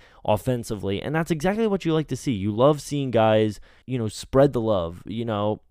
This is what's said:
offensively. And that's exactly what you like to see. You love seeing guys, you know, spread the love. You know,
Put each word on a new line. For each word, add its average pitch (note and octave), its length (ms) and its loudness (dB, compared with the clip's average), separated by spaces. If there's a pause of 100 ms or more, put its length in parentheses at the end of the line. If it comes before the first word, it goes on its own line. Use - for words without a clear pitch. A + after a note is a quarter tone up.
(240)
offensively. G#2 760 -2
And C#3+ 140 -4
that's E3 160 -2
exactly F#3+ 360 0
what G3 200 -2
you D#3+ 80 2
like D#3 140 -2
to C3+ 80 -6
see. C#3 160 -4
You G#2 200 -2
love C#3 300 4
seeing C#3 280 -4
guys, A2 480 4 (280)
you B2+ 120 -4
know, A2+ 100 -2
spread C3+ 440 2
the B2 80 -2
love. F2+ 460 -2
You A2+ 180 -6
know, G#2+ 460 -2